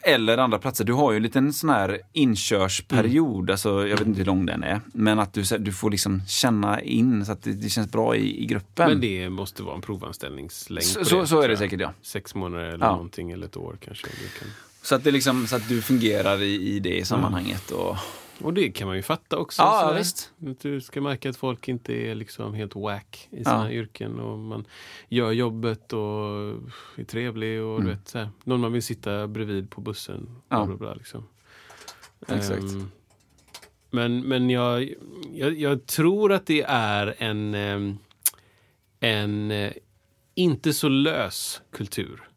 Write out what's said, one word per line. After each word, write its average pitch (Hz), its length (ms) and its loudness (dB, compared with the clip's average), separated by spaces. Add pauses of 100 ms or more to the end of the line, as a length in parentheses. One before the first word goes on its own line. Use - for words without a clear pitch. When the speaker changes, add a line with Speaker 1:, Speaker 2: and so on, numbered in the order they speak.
(140)
Speaker 1:
eller 113 240 6
andra 117 220 4
platser. 123 260 -2
Du 120 80 4
har 131 180 6
ju 107 60 4
en 110 60 2
liten 135 300 2
sån 160 160 0
här 101 300 2 (140)
inkörsperiod, 113 1300 4
Speaker 2:
Mm. 95 100 0
Speaker 1:
alltså, 101 340 2
jag 104 100 2
vet 104 100 2
inte 101 120 2
hur 95 60 2
lång 92 200 4
den 80 180 -2
är, 95 180 -2 (120)
men 107 260 4
att 98 140 0
du, 101 120 -2
så, 107 120 0
du 104 160 -2
får 107 180 0
liksom 98 360 0
känna 107 540 2
in 117 440 2
så 107 60 -6
att 98 120 -6
det, 110 100 -4
det 104 160 -6
känns 107 220 -2
bra 113 240 2
i, 107 280 0
i - 20 -2
gruppen. 117 440 2
Speaker 2:
Men 123 120 4
det 92 280 -2
måste 95 340 -8
vara 78 120 -8
en 95 60 -8
provanställningslängd 82 1040 -8
Speaker 1:
Så, 95 140 0
Speaker 2:
på 175 60 0
Speaker 1:
så, 185 160 6
Speaker 2:
det, 156 60 0
Speaker 1:
så 160 140 4
är - 0 -
det - 60 6
Speaker 2:
tror - 40 4
jag. 101 80 2
Speaker 1:
säkert, 98 220 -2
ja. 80 200 -4
Speaker 2:
Sex - 340 -12
månader 87 300 -4
eller 85 200 -2
Speaker 1:
Ja. 107 60 6
Speaker 2:
någonting, 85 400 -4
eller 87 140 -8
ett 90 120 -14
år 85 240 -10
kanske. - 260 -14
Du - 320 -12
kan - 80 -12 (340)
Speaker 1:
Så - 140 2
att 127 80 0
det 147 80 8
liksom, 127 360 4
så 123 80 0
att 113 140 -2
du 117 120 2
fungerar 104 600 4
i, 101 340 0
i 101 40 0
det 90 180 0
Speaker 2:
Ja. 90 80 -2
Speaker 1:
sammanhanget 95 680 -2
och 90 240 -2 (460)
Speaker 2:
Och 160 120 -4
det 170 180 0
kan 98 160 -6
man 95 80 -4
ju 95 60 -2
fatta - 360 -4
också, - 240 -2
Speaker 1:
Ja, 202 220 6
Speaker 2:
sådär. 156 160 2
Speaker 1:
visst. - 320 -4 (160)
Speaker 2:
Att 131 120 -10
du 143 220 -4
ska 139 200 -8
märka 139 280 -4
att 123 80 -8
folk 127 300 -6
inte 120 260 -6
är 113 220 -4
liksom 107 380 -10
helt 107 220 -8
whack 101 560 -8
i 120 120 -10
sina 113 280 0
Speaker 1:
Ja. 117 80 -4
Speaker 2:
yrken 113 400 -10
och 110 200 -8
man 110 260 -10 (440)
gör 117 220 2
jobbet 113 640 -2
och 113 60 -2 (960)
är 117 120 -10
trevlig 110 540 -4
och, 110 200 -4
du 101 60 2
Speaker 1:
Mm. - 0 - (100)
Speaker 2:
vet, - 100 -18
såhär, 110 220 -8 (140)
någon 127 160 0
man 117 140 0
vill 120 100 0
sitta 104 440 -4
bredvid 104 420 -4
på - 120 -14
bussen. 107 480 -10 (200)
Speaker 1:
Ja. 123 80 0
Speaker 2:
Bla, 104 80 0
bla, 95 120 -4
bla, 107 160 -10
liksom. - 300 -14 (1040)
Speaker 1:
Exakt. 101 340 -2
Speaker 2:
Ehm, 98 300 -8 (1000)
men, 120 300 0
men 127 280 2
jag, 123 440 2 (400)
jag, 151 260 -2
jag 139 260 0
tror 196 480 4
att 185 120 2
det 151 220 4
är 107 500 2
en, 107 380 -2
ehm, 101 420 -2 (1040)
en, 104 520 0
eh, 101 200 -2 (640)
inte 160 380 2
så 156 160 0
lös 135 720 0 (100)
kultur. - 520 -8 (140)